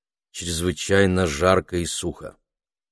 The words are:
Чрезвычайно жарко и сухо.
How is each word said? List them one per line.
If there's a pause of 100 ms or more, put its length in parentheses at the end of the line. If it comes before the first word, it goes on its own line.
(300)
Чрезвычайно
жарко
и
сухо. (540)